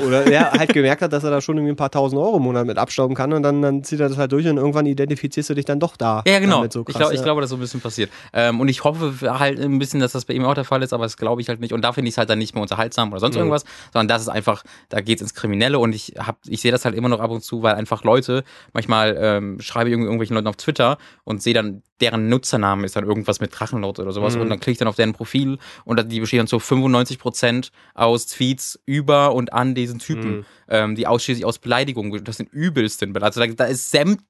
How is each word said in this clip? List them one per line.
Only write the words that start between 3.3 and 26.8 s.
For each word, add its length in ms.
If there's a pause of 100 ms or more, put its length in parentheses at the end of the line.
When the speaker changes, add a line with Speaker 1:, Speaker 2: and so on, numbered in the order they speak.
Speaker 1:
und 100
dann, 200
dann 240
zieht 160
er 80
das 80
halt 160
durch 160
und 80
irgendwann 280
identifizierst 640
du 40
dich 100
dann 160
doch 160
da 320
Speaker 2:
Ja, 120
genau. 180
Speaker 1:
damit 160
so 80
Speaker 2:
Ich 60
Speaker 1:
krass, 100
Speaker 2:
glaub, 140
ich 80
Speaker 1:
ja. 40
Speaker 2:
glaube, 160
dass 120
so 40
ein 60
bisschen 180
passiert. 320 (220)
Ähm, 260
und 80
ich 160
hoffe 300 (260)
halt 220
ein 180
bisschen, 220
dass 100
das 140
bei 80
ihm 100
auch 120
der 100
Fall 180
ist, 80
aber 140
das 100
glaube 240
ich 80
halt 140
nicht. 100
Und 120
da 100
finde 160
ich's 80
halt 120
dann 100
nicht 140
mehr 80
unterhaltsam 500
oder 100
sonst 140
Speaker 1:
Mhm. 80
Speaker 2:
irgendwas, 200 (300)
sondern 160
das 140
ist 40
einfach, 380 (240)
da 100
geht's 220
ins 140
Kriminelle 440
und 160
ich 220
hab, 280
ich 140
seh 100
das 140
halt 100
immer 140
noch 140
ab 100
und 100
zu, 220
weil 120
einfach 280
Leute, 400 (300)
manchmal, 440
ähm, 440
schreibe 260
ich 60
irgendwie 140
irgendwelchen 280
Leuten 120
auf 100
Twitter 400 (260)
und 180
seh 120
dann, 280 (200)
deren 280
Nutzernamen 540
ist 120
dann 100
irgendwas 340
mit 180
Drachenlord 420
oder 120
sowas 240
Speaker 1:
Mhm. 60
Speaker 2:
und 80
dann 100
klick 140
ich 60
dann 80
auf 80
deren 180
Profil 460 (260)
und 120
da, 60
die 160
bestehen 200
dann 80
zu 120
fünfundneunzig 600